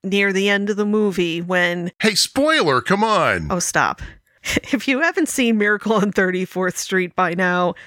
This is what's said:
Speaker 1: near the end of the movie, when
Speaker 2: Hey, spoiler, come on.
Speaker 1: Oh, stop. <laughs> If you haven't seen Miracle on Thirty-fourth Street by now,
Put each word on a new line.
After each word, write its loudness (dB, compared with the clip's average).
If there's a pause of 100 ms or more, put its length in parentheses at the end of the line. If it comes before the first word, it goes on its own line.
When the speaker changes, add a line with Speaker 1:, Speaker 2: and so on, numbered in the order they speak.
Speaker 1:
near 0
the 0
end 0
of 0
the 0
movie, 0
when -2 (100)
Speaker 2:
Hey, 2
spoiler, 2
come 0
on. 2
Speaker 1:
Oh, -2
stop. -2
<laughs> -16 (640)
If -2
you 0
haven't 0
seen 0
Miracle 0
on 2
Thirty-fourth -2
Street -4
by 0
now, 0 (120)